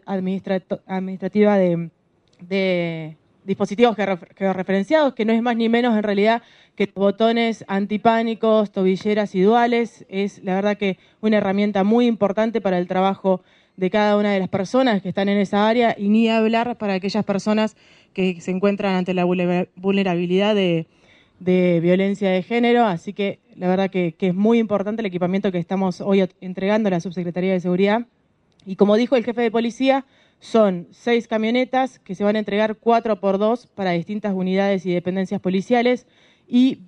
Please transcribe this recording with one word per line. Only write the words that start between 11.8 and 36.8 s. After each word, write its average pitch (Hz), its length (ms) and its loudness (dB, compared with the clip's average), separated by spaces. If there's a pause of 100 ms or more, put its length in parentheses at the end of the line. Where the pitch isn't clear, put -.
muy 233 240 4
importante 214 540 0
para 185 160 0
el 180 100 -2
trabajo 190 540 0 (340)
de 185 140 -2
cada 208 280 2
una 208 140 0
de 196 80 0
las 180 100 -4
personas 202 520 0
que 185 80 -8
están 196 200 -2
en 202 80 2
esa 202 300 2
área, 226 300 2
y 202 120 -2
ni 220 200 4
hablar 226 480 0
para 202 160 -4
aquellas 190 300 -2
personas 214 540 -2 (360)
que 180 280 -2
se - 80 -6
encuentran 196 460 0
ante 180 180 -2
la 180 100 0
vulnera-, 180 520 0
vulnerabilidad 190 800 0
de, 170 320 0 (520)
de 180 400 2
violencia 190 520 2
de 185 100 0
género. 240 440 2
Así 185 280 -4
que 202 260 -6 (160)
la 180 120 -4
verdad 190 240 0
que, 175 220 -2
que 190 160 -2
es 175 40 0
muy 214 240 4
importante 214 460 -2
el - 20 -4
equipamiento 185 460 -2
que 180 80 -4
estamos 185 420 -4
hoy 196 200 2
ot-, 180 200 -2
entregando 190 460 -2
a 190 40 0
la 175 80 0
Subsecretaría 180 540 -4
de 185 60 0
Seguridad. 196 480 0 (580)
Y 190 120 -10
como 202 180 6
dijo 240 200 2
el 233 80 2
jefe 240 180 -4
de 233 100 0
policía, 262 540 0 (340)
son 190 500 0
seis - 380 -2
camionetas 247 720 -2
que - 160 -12
se 208 80 -4
van 208 120 2
a 214 40 -2
entregar 214 380 -2
cuatro 226 420 0
por 196 180 0
dos 220 300 -2
para 190 240 -4
distintas 202 420 -4
unidades 190 540 0
y 175 60 0
dependencias 185 460 -4
policiales 240 680 0 (400)
y 247 400 2